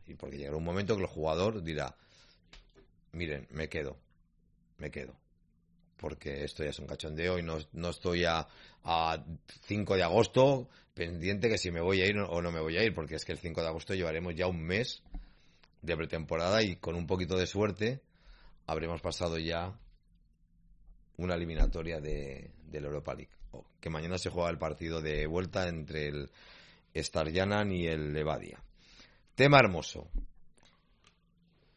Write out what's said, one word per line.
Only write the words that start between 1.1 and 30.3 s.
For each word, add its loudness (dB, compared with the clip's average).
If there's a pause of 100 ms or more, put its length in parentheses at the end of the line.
dirá, -4 (1160)
"Miren, -4
me -6
quedo, -6 (800)
me -8
quedo. -10 (800)
Porque -6
esto -6
ya -2
es -8
un -10
cachondeo -2
y -2
no, -4 (140)
no -4
estoy 0
a, 2 (380)
a 2 (380)
cinco 0
de 6
agosto 6 (240)
pendiente 0
que 2
si -2
me -2
voy 4
a 6
ir 4
o 0
no 0
me -2
voy 0
a 4
ir", 4
porque -4
es -8
que -4
el -6
cinco -6
de 0
agosto -4
llevaremos -2
ya 0
un -2
mes 0 (800)
de 0
pretemporada 2
y 0
con -4
un -2
poquito 0
de 2
suerte 0 (680)
habremos -2
pasado -2
ya -2 (1400)
una 0
eliminatoria 2
de, -6 (140)
de -8
la -4
Europa -4
League. -12 (220)
Oh, -16 (160)
que -6
mañana -4
se -4
juega 0
el -2
partido -4
de 0
vuelta 0
entre -4
el -6 (640)
Starianan 0
y 0
el 0
Levadia. -4 (720)
Tema 10
Hermoso. 4 (1700)